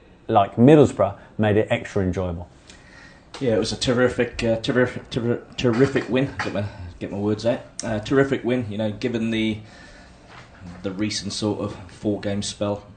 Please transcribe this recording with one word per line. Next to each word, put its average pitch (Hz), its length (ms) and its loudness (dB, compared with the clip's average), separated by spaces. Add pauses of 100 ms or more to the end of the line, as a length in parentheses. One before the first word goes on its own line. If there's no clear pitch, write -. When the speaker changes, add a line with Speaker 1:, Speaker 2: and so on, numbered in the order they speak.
(280)
Speaker 1:
like 104 280 4
Middlesbrough 117 600 6 (220)
made 107 200 4
it 110 120 2
extra 110 320 -2
enjoyable. 90 480 -4 (880)
Speaker 2:
Yeah, 117 160 2
it 98 40 2
was 110 120 -2
a 107 60 -6
terrific, 123 680 2
uh, 113 140 2
terrific, 123 540 0
ter-, 117 300 -2 (140)
terrific 127 540 2
win. 131 240 0 (100)
Get 104 80 -4
my, 101 140 -4 (340)
get 95 100 -8
my 95 80 -8
words 107 280 -2
out. 127 160 0 (200)
Uh, 110 180 -4
terrific 135 440 2
win, 123 260 0
you 104 80 -8
know, 110 140 -2
given 113 400 -2
the, 110 280 0 (1200)
the 98 80 -4
recent 101 400 -4
sort 107 300 -2
of 101 120 -6 (160)
four-game 101 520 -4
spell. 101 440 -6 (120)